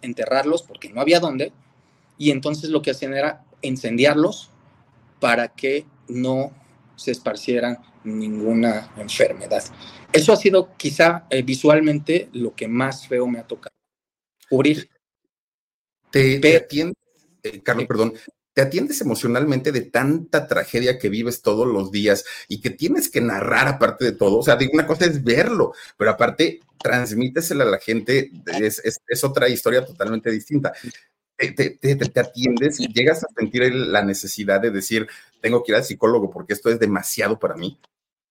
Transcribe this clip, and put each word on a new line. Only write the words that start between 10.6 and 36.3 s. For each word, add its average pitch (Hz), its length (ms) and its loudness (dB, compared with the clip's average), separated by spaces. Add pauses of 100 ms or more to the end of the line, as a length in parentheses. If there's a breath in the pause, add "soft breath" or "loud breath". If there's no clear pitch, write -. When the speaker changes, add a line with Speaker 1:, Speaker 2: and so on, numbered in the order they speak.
Speaker 1:
quizá, 165 540 2
eh, 131 120 2
visualmente 151 880 2
lo 117 220 -6
que 113 140 -8
más 131 400 -4
feo 123 180 0
me 120 120 -4
ha 117 80 -16
tocado - 280 -14 (760)
cubrir. 147 400 2 (1200)
Speaker 2:
Te, 135 240 4
te 139 60 -2
Speaker 1:
Pe- 151 160 8
Speaker 2:
atiendes, 160 400 -2 (460)
eh, 107 200 -10
Carlos, 120 200 0
Speaker 1:
Sí. 113 60 -6
Speaker 2:
perdón, 113 260 0 (400 loud breath)
te 131 80 4
atiendes 196 380 -2
emocionalmente 131 720 0
de 127 120 -2
tanta 147 680 0
tragedia 123 500 0
que 110 100 -2
vives 113 340 -4
todos 110 240 0
los 98 260 -2
días 101 320 0 (240 loud breath)
y - 120 -8
que 127 100 -6
tienes - 380 -2
que - 120 -2
narrar 113 480 0
aparte 127 360 0
de 113 80 2
todo. 101 260 2
O 120 40 2
sea, 131 140 4
digo, 131 180 0
una 160 120 2
cosa 165 180 0
es 151 180 0
verlo, 156 500 2 (240 loud breath)
pero 107 140 2
aparte 120 500 0 (220)
transmítesela 127 800 -2
a 117 40 4
la 95 100 2
gente, 117 540 -2 (280)
es, 107 240 -2
es, - 220 -4
es - 180 -4
otra 135 240 2
historia 120 360 0
totalmente 110 460 -4
distinta. 135 420 -2 (640 loud breath)
Te, - 160 -2
te, - 180 -2
te, 139 240 0
te, 139 140 -2
te - 120 0
atiendes 127 600 0
y 113 120 -4
llegas 143 300 2
a 160 140 -8
sentir 120 260 -2
el, 120 300 0
la 104 100 2
necesidad 98 580 -2
de 113 120 0
decir, 107 340 -2 (340 loud breath)
"Tengo 120 220 2
que - 80 -4
ir 104 60 4
al 117 80 2
psicólogo 107 460 2